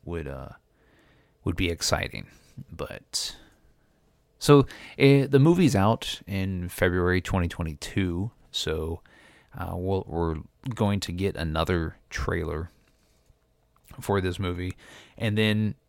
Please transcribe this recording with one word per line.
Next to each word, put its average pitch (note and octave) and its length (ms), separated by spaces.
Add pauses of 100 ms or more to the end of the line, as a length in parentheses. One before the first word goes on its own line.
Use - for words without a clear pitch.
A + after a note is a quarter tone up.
would, E2 240
uh, C2+ 220 (920)
would E2 120
be F2 140
exciting. - 560 (440)
But - 680 (1000)
so, C#3+ 280 (320)
eh, C#3 280
the C#3 120
movie's E3 380
out G#2 500
in F#2+ 420
February F2+ 520
twenty F2+ 280
twenty-two, F2 800 (200)
so, D#2+ 500 (580)
uh, F2 160
we'll, F#2 320
we're E2 300 (380)
going G2+ 260
to - 120
get F#2+ 240
another E2 600 (140)
trailer D#2+ 600 (1300)
for G2+ 220
this F#2 180
movie, F2+ 380 (400)
and G#2+ 220
then G#2+ 360 (140)